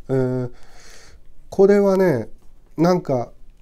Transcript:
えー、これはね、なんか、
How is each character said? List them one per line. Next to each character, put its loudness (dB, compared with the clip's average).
え -2
ー、 -2
こ 4
れ 6
は 2
ね、 2
な 4
ん -2
か、 -4